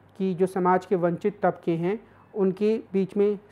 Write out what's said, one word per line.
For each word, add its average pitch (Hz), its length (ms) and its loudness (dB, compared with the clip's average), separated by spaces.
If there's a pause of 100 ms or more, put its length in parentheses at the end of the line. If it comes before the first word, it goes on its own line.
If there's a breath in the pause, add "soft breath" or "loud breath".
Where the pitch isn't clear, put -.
(180)
कि 190 160 -2
जो 180 120 0
समाज 185 400 2
के 196 100 0
वंचित 175 460 -2
तबके 175 300 0
हैं, 175 280 -2 (340 soft breath)
उनके 208 460 0 (120)
बीच 190 240 -2
में 202 220 2 (140)